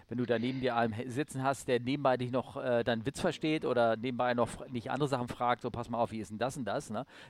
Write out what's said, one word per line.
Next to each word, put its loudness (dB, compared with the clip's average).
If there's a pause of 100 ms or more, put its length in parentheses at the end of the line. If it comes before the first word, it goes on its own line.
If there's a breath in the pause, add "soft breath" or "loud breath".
wenn -6
du 0
da 2
neben -2
dir 0
einen 4
he-, -6
sitzen -4
hast, -2
der 4
nebenbei 2
dich -2
noch, -2
äh, 2
deinen 0
Witz -4
versteht 0
oder 4
nebenbei 0
noch 4
fr-, -12
nicht -6
andere 0
Sachen 0
fragt, 0
so, -4
"Pass -6
mal -2
auf, 2
wie -4
ist -8
denn -8
das -2
und -6
das", -4
ne? -4 (260 loud breath)